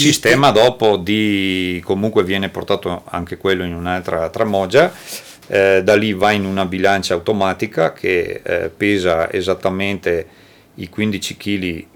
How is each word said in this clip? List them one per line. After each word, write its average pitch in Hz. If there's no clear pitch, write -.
sistema 139
dopo 110
di, 95
comunque 104
viene 95
portato 92
anche 87
quello 92
in 87
un'altra 87
tramoggia, 107
eh, 98
da 104
lì 107
va 98
in 104
una 95
bilancia 92
automatica 92
che, 90
eh, 87
pesa 90
esattamente 92
i 92
quindici 107
chili 92